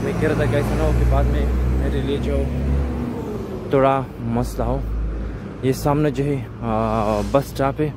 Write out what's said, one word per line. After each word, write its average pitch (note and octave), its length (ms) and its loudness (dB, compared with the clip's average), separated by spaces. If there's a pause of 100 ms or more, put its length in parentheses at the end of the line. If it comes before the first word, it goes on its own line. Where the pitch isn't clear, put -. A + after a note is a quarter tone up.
मैं C#3 160 -2
कह D#3 80 2
रहा D3+ 120 2
था C#3+ 100 2
कि D3 60 2
ऐसा C#3+ 180 2
ना D#3 100 2
हो D#3 100 4
कि - 160 4
बाद C3+ 160 4
में - 180 2 (360)
मेरे C3+ 220 0
लिए C#3 180 0
जो C#3+ 240 0 (1300)
थोड़ा C3+ 260 4 (360)
मसला A#2 300 -2
हो। B2+ 160 0 (840)
ये C3 100 2
सामने D3+ 360 2
जो C3+ 140 -2
है, C#3+ 120 0
आ, A2 880 0 (100)
बस C#3 160 2
stop C3+ 320 -2
है। D3+ 160 0